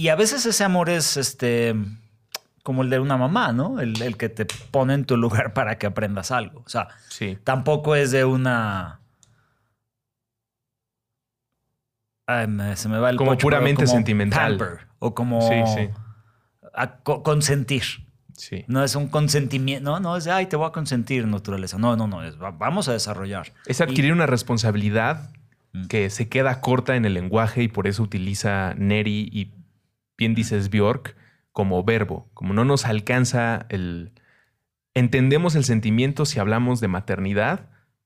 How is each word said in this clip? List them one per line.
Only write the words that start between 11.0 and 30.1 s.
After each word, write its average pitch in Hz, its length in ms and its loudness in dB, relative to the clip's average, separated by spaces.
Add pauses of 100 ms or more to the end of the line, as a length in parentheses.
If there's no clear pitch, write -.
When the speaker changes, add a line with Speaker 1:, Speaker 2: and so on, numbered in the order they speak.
Speaker 1:
ay, 120 200 0
me, 101 300 -2
se 107 120 -6
me 110 100 0
va 123 120 4
el 123 60 2
Speaker 2:
Como 131 160 4
Speaker 1:
pocho, 131 140 2
pero 147 100 6
Speaker 2:
puramente 143 280 4
Speaker 1:
como 123 120 6
Speaker 2:
sentimental. 107 600 2
Speaker 1:
pamper, 92 300 -6 (120)
o 113 160 -2
como 120 340 0
Speaker 2:
Sí, 113 60 4 (200)
sí. 104 140 -2 (840)
Speaker 1:
a 123 240 -4
co-, - 240 -4
consentir. 143 600 2 (540)
Speaker 2:
Sí. - 320 -12
Speaker 1:
No 131 160 0
es 127 100 0
un 143 140 -4
consentimiento, 139 800 0
no, 160 80 -2
no 175 180 -2
es 170 80 -6
de, 165 60 -2
"Ay, 190 160 2
te 190 100 -4
voy 156 120 0
a 160 40 -14
consentir, 127 540 -2
naturaleza". 98 520 -4
No, 117 180 2
no, 110 100 0
no, 92 160 -6
es, 78 180 -12
va-, 92 120 -8
vamos 139 360 -2
a 123 40 2
desarrollar. 98 600 -6 (140)
Speaker 2:
Es 143 140 0
Speaker 1:
Y - 20 4
Speaker 2:
adquirir 139 300 2
una 170 140 4
responsabilidad 113 1040 0 (440)
Speaker 1:
Mm. 92 140 -10
Speaker 2:
que 104 200 0
se 110 220 -4
queda 131 320 0
corta 127 340 2
en 117 80 2
el 101 80 2
lenguaje 107 500 0
y 117 60 2
por 98 180 -4
eso 101 160 0
utiliza 98 760 -2
Neri 104 520 0
y 101 220 -8 (640)